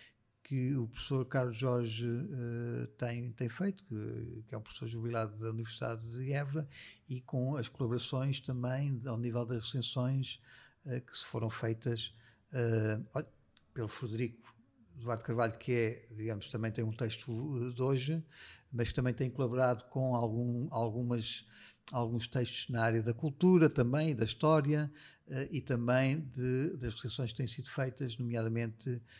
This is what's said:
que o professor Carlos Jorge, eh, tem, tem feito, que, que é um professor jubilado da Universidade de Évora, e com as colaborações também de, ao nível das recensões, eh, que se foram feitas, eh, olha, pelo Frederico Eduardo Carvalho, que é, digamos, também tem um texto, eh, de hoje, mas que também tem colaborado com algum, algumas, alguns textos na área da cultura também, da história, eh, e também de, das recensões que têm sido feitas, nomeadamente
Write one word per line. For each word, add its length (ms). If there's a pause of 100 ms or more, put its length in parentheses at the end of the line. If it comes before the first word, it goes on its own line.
(420)
que 340
o 120
professor 380
Carlos 320
Jorge, 480
eh, 800 (100)
tem, 360
tem 180
feito, 340
que, 640
que 80
é 40
um 40
professor 260
jubilado 480
da 140
Universidade 580
de 240
Évora, 340 (400)
e 140
com 360
as 120
colaborações 720
também 560
de, 120
ao 100
nível 260
das 180
recensões, 800 (460)
eh, 140
que 160
se 100
foram 240
feitas, 640 (380)
eh, 460 (140)
olha, 160 (460)
pelo 140
Frederico 640 (440)
Eduardo 240
Carvalho, 360
que 140
é, 420
digamos, 340
também 240
tem 100
um 100
texto, 380 (400)
eh, 40
de 80
hoje, 420 (480)
mas 160
que 60
também 200
tem 160
colaborado 600
com 240
algum, 560
algumas, 760 (460)
alguns 340
textos 440
na 120
área 200
da 100
cultura 560
também, 460
da 100
história, 640 (380)
eh, 240
e 80
também 600
de, 580
das 160
recensões 380
que 40
têm 100
sido 220
feitas, 480
nomeadamente 840 (180)